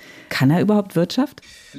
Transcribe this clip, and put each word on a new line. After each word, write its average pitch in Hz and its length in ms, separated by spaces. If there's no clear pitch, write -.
Kann 131 220
er 170 100
überhaupt 202 360
Wirtschaft? 175 440